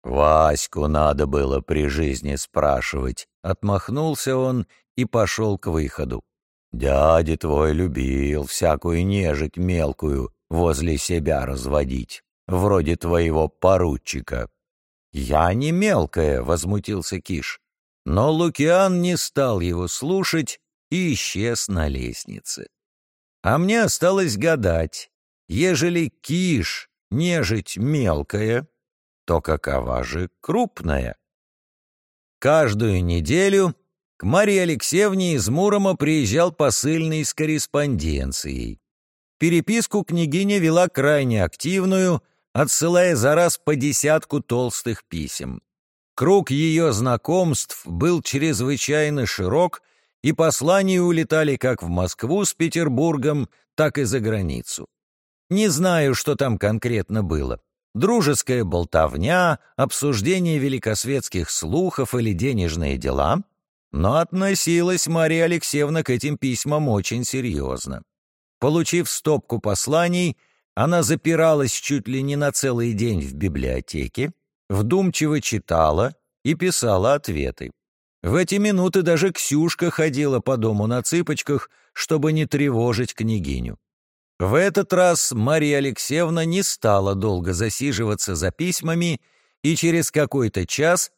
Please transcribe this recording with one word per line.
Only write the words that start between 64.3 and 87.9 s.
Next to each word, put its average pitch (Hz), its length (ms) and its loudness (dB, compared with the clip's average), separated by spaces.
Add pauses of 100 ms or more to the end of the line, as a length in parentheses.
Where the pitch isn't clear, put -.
Марья 165 360 2
Алексеевна 160 600 -2
к - 60 -6
этим 139 280 -2
письмам 143 500 -2
очень 113 380 0
серьезно. 67 760 -6 (580)
Получив 160 500 0
стопку 131 500 -2
посланий, 170 800 0 (380)
она 165 280 2
запиралась 156 680 2
чуть - 360 -4
ли 131 140 -4
не 143 140 -2
на 143 160 0
целый 120 420 0
день 104 280 0
в 69 120 -8
библиотеке, 69 1000 -4 (360)
вдумчиво 151 720 0
читала 85 760 0 (280)
и 151 100 2
писала 123 600 2
ответы. 69 580 -4 (500)
В 95 140 0
эти 185 200 0
минуты 196 460 2
даже 170 300 2
Ксюшка 160 600 0
ходила 143 480 0
по 131 180 -2
дому 110 300 0
на 120 140 -2
цыпочках, 156 680 -2 (240)
чтобы 156 400 0
не 156 120 0
тревожить 123 680 0
княгиню. 69 640 -4 (600)
В 95 180 2
этот 190 360 2
раз 175 400 4
Марья 143 460 2
Алексеевна 160 680 -2
не 170 180 0
стала 98 540 2
долго 92 380 -2
засиживаться 107 800 -2